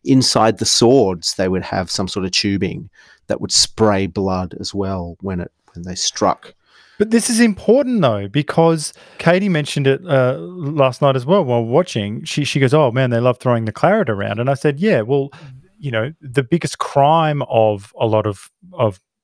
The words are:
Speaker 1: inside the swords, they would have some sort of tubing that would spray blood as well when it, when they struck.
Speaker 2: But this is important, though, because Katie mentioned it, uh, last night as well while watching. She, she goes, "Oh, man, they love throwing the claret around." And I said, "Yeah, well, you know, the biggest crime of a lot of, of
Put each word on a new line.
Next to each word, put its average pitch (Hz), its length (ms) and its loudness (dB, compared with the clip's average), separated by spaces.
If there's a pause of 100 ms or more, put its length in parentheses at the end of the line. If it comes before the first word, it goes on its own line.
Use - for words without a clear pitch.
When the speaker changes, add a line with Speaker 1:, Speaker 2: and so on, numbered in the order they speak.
Speaker 1:
inside 123 540 2
the 107 80 -4
swords, 113 680 2
they 92 140 -2
would 92 140 -2
have 92 280 -6
some 98 160 -4
sort 92 180 -6
of 92 60 -6
tubing 98 580 -2 (380)
that - 140 -4
would 98 100 -8
spray 101 560 2
blood 92 520 -4
as 95 140 -10
well 95 480 -6
when 92 200 -6
it, - 100 -12 (240)
when 85 80 -14
they 90 120 -10
struck. - 600 -4 (420)
Speaker 2:
But 214 140 0
this 233 180 2
is 226 100 2
important, 240 640 2
though, 107 280 0
because 156 640 0 (240)
Katie 190 320 2
mentioned 151 380 -2
it, 135 180 2
uh, 135 340 2
last 156 640 -2
night 135 140 4
as 127 100 -4
well 185 180 2
while 120 220 0
watching. 120 600 -2
She, - 200 -2
she 143 140 -2
goes, 131 160 4
"Oh, 147 160 4
man, 127 180 0
they 117 100 0
love 123 200 0
throwing 117 260 0
the 107 60 -4
claret 185 380 0
around." 104 300 -4
And 127 100 -2
I 139 40 0
said, 143 260 -2
"Yeah, 180 220 2
well, 139 300 -2 (480)
you 143 120 -8
know, 117 300 -4
the 139 220 -2
biggest - 340 -4
crime 151 720 2
of 107 500 0
a 127 60 0
lot 107 220 0
of, - 240 -8 (220)
of 117 260 -2 (240)